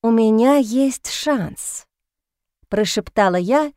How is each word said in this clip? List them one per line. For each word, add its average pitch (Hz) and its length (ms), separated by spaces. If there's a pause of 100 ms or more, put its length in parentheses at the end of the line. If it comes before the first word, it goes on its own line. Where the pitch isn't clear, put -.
"У 226 100
меня 226 440
есть 262 560
шанс", - 720 (840)
прошептала 196 680
я 269 420